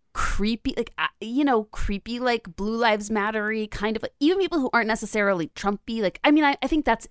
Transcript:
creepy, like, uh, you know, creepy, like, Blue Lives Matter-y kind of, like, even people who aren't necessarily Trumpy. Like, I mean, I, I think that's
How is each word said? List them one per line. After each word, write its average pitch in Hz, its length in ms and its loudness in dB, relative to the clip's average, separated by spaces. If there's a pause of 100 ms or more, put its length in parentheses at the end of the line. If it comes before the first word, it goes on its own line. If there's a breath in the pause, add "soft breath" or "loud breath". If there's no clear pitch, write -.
(140)
creepy, - 640 0
like, - 220 -4
uh, 156 100 -2 (140)
you 240 220 0
know, 247 220 2
creepy, 214 540 -4
like, 240 360 -2
Blue 214 200 -4
Lives 214 340 0
Matter-y 214 640 -2
kind 214 240 -2
of, - 80 -6
like, - 160 -8
even 349 200 4
people 349 200 0
who 254 140 0
aren't 233 140 4
necessarily 202 640 0
Trumpy. 220 520 -4
Like, 185 220 -2
I 294 80 6
mean, 302 120 6
I, 285 180 2
I 277 60 -2
think 302 180 0
that's 233 260 0